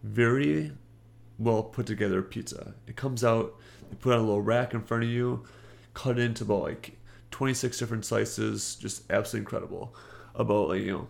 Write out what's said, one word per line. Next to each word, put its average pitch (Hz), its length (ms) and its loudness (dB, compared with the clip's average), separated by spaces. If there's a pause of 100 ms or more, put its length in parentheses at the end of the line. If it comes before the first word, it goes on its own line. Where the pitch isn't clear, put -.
very 135 680 2 (640)
well 113 240 4
put 113 240 -4
together 101 340 0
pizza. - 540 -8 (120)
It 113 80 -12
comes 127 300 -4
out, 113 340 2 (300)
they - 80 -14
put - 140 0
it 120 60 8
on 113 40 6
a - 20 4
little 104 200 4
rack 120 320 2
in 113 80 -2
front 117 220 0
of 117 40 0
you, 123 380 -2 (480)
cut 120 240 0
it 120 60 4
into 117 200 -2
about, 101 180 2
like, - 360 -8 (320)
twenty-six 127 480 0
different 113 260 -4
slices, 107 680 -2
just - 360 -8
absolutely 101 360 0
incredible. 110 500 -8 (380)
About, 104 340 2
like, 95 140 0
you 95 100 -2
know 78 180 -6